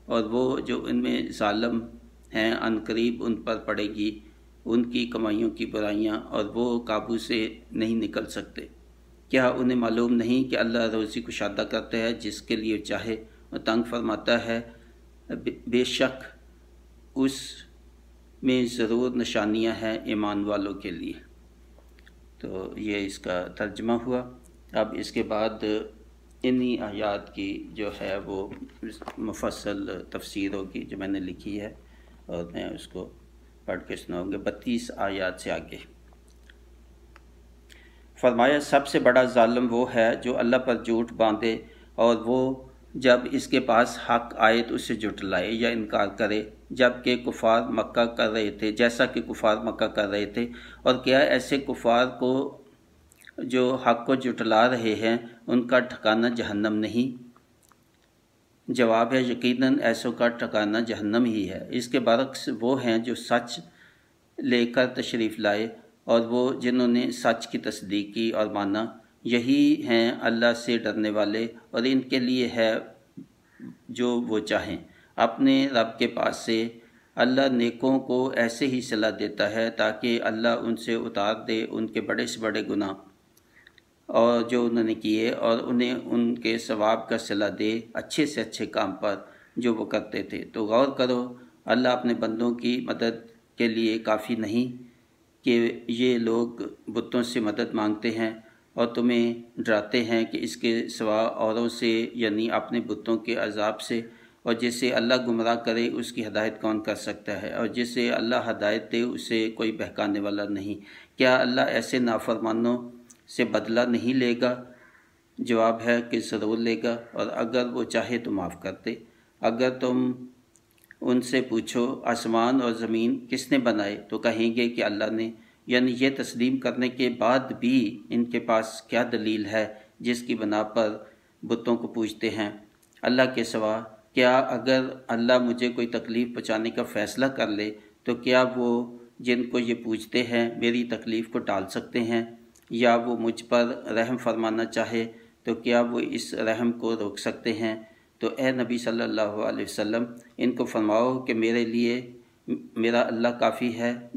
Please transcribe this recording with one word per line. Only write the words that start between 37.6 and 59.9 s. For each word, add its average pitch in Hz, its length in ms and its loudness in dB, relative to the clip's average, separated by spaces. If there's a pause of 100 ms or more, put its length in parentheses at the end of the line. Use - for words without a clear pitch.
फरमाया, 127 420 6
"सबसे 143 380 2
बड़ा 127 260 8
जालिम 120 420 4
वो 117 200 2
है 117 220 4 (120)
जो 123 140 -2
अल्लाह 120 260 4
पर 117 220 0
झूठ 117 300 0
बांधे, 113 400 2 (440)
और 117 260 6
वो 123 160 2 (560)
जब 127 380 4
इसके 135 280 0
पास 120 400 4
हक - 380 0
आए 113 220 6
तो 117 140 -4
उसे 123 200 -4
झुटलाए 98 560 -2
या 113 200 0
इनकार 107 480 -2
करे, 107 220 0 (320)
जबकि 123 460 2
कुफार 117 520 2
मक्का 117 360 2
कर 117 220 0
रहे 107 240 0
थे, 107 200 -2
जैसा 120 320 4
कि 120 180 -2
कुफार 110 420 2
मक्का 110 240 -2
कर 104 180 0
रहे 101 200 -2
थे। 120 200 -4 (380)
और 127 140 4
क्या 131 220 4
ऐसे 135 380 2
कुफार 123 460 2 (100)
को 127 160 0 (1080)
जो 127 360 2
हक 120 300 2
को 135 80 4
झुटला 117 520 4
रहे 113 280 2
हैं 113 220 0 (320)
उनका 123 320 4
ठिकाना 113 500 2
जहन्नम 107 440 -2
नहीं?" 110 380 0 (1500)
जवाब 117 460 4
है, 127 180 2
यकीनन 123 500 2
ऐसों 117 320 0